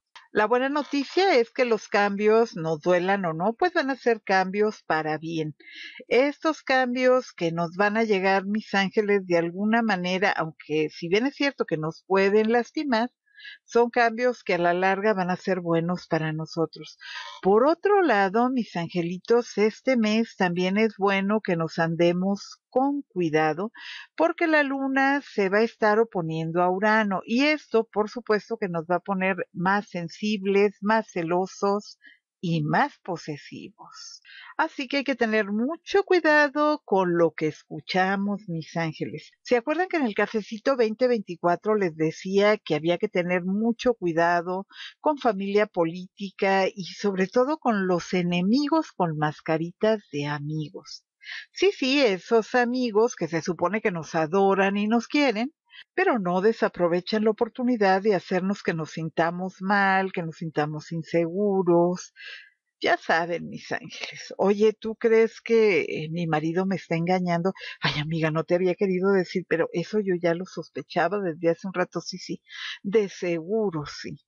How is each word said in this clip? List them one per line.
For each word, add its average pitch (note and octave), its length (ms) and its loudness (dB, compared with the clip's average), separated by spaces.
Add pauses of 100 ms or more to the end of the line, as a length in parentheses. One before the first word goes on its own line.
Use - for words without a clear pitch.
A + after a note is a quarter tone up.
(320)
La G#3+ 140 2
buena B3 220 2
noticia C#4+ 680 0
es A#3 140 2
que C4 140 0
los A3+ 240 -2
cambios, G#3+ 680 2
nos D#3+ 260 -4
duelan F3+ 420 2
o D#3+ 80 -2
no, F#3 220 -2
pues F4+ 180 0
van D#4 160 -2
a C4+ 80 -4
ser A#3 260 0
cambios G3 600 0
para D#3 340 -2
bien. D#3+ 400 -6 (520)
Estos C#4+ 540 0
cambios B3+ 680 2
que E3 200 -2
nos E3+ 240 -4
van G#3 200 2
a A3+ 80 2
llegar, F#3+ 400 2
mis G#3 300 -6
ángeles, G3+ 500 0
de F3 140 2
alguna G3 420 0
manera, F#3 500 0
aunque D#3 600 -4
si - 180 -10
bien G#3 160 2
es C#4 120 -4
cierto C#4+ 280 -2
que D#3+ 140 -4
nos D#3 280 -8
pueden G3 460 4
lastimar, A#3+ 560 0 (560)
son A#3 260 2
cambios A#3 520 0
que G3 120 0
a F3 40 0
la F3 140 2
larga F#3+ 400 2
van F3+ 180 -2
a F3+ 60 -2
ser F#3 240 -2
buenos E3+ 460 -2
para D#3+ 260 -2
nosotros. D#3 640 -6 (440)
Por G#3+ 240 6
otro G4 360 4
lado, A3+ 480 2
mis B3 260 -4
angelitos, F3 800 -2
este A3 380 2
mes A3 400 0
también F3+ 420 0
es G#3+ 180 2
bueno G3 460 0
que F#3 120 0
nos E3 240 -4
andemos F3 840 0 (100)
con C#4 320 0
cuidado, D#3 680 0 (440)
porque E4+ 300 0
la D#4 160 4
luna C4+ 600 0
se G3 280 -2
va G3+ 80 2
a A3+ 60 4
estar A3 340 2
oponiendo E3 640 -2
a F3+ 80 2
Urano, G#3 540 0
y A#3+ 200 0
esto, C#4+ 480 0
por G#3+ 160 -2
supuesto, A3 480 -4
que G#3 120 -4
nos E3+ 180 -4
va F3+ 100 0
a - 40 0
poner F#3+ 360 -2 (160)
más G3 380 0
sensibles, G3 880 0
más G#3+ 320 0
celosos F#3 840 -2 (400)
y E3 240 -2
más F#3 400 -2
posesivos. - 1160 -14 (380)
Así C#4+ 300 -6
que C#4 100 -2
hay C4+ 60 -2
que C4+ 120 -2
tener A3 300 0
mucho C4+ 580 -2
cuidado D4+ 800 2
con F3+ 320 2
lo E3 160 4
que - 140 -4
escuchamos, F#3 1000 -4
mis E3 300 -8
ángeles. D#3+ 640 -8
¿Se - 160 0
acuerdan D#4 320 -2
que F#4 80 -4
en D4 80 0
el G#3 100 -2
cafecito A3 640 -2
veinte A#3 320 2
veinticuatro G#3 680 0
les F3 200 0
decía G3 600 2
que - 160 -4
había E3 240 0
que G#3+ 100 -2
tener F3+ 340 0
mucho A3+ 520 0
cuidado F3 720 0 (340)
con - 160 0
familia G3+ 500 0
política F#3+ 1040 -2
y F#3+ 160 -10
sobre F#3+ 420 -2
todo B3+ 320 0
con G#3 280 0
los F3+ 260 -2
enemigos G3+ 800 0
con E3 240 -2
mascaritas E3 880 -2 (100)
de D3 140 -4
amigos? D3 800 -8 (480)
Sí, G4 240 0
sí, C4+ 240 0
esos A3 540 2
amigos A#3+ 600 0
que E3+ 100 -4
se D#3+ 160 -4
supone F3+ 380 -2
que G#3+ 100 -2
nos E3 240 -8
adoran G3 640 2
y G#3 100 0
nos A3+ 220 0
quieren, C4+ 440 0 (420)
pero F4 240 2
no F3+ 220 0
desaprovechan G3 840 0
la A3 60 4
oportunidad A3 720 0
de G#3 120 2
hacernos F#3 480 -2
que F#3 120 -2
nos D#3+ 160 -6
sintamos E3+ 720 -4
mal, F#3+ 520 2
que F3+ 100 -6
nos D#3+ 140 -8
sintamos D3+ 560 -6
inseguros. F3 1200 0 (640)
Ya - 200 0
saben, - 500 -2
mis - 240 -12
ángeles. - 640 -12
Oye, G#3 420 2
¿tú A3 180 -8
crees A3+ 440 2
que, G#3+ 400 4
eh, - 300 -6
mi E3+ 160 -4
marido D#3+ 400 -2
me F#3+ 100 -2
está - 180 -6
engañando? F3 600 0 (260)
Ay, C#3+ 200 -4
amiga, D#3 300 -2
no D#3+ 140 -2
te F3+ 100 -2
había F3+ 200 2
querido F#3+ 380 0
decir, F#3 360 -2
pero D#3+ 240 0
eso F3 280 -4
yo F#3+ 200 0
ya E3+ 140 2
lo F3+ 100 -8
sospechaba E3+ 760 -4
desde E3+ 280 -2
hace E3+ 180 0
un F#3 60 -8
rato. F3+ 300 -4
Sí, - 160 -12
sí, - 240 -12 (400)
de G3+ 260 2
seguro E3+ 800 -4
sí. - 420 -14